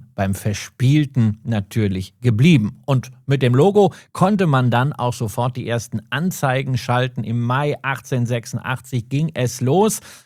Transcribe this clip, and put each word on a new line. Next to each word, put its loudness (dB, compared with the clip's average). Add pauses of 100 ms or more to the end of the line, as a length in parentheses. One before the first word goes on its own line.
(140)
beim 0
Verspielten 0
natürlich -4
geblieben. 4
Und 0 (160)
mit 0
dem 4
Logo 6 (200)
konnte 2
man 2
dann 2
auch -4
sofort -4
die -8
ersten -6
Anzeigen -2
schalten. -2
Im -4
Mai -2
achtzehnhundertsechsundachtzig -4
ging -2
es -4
los 2 (280)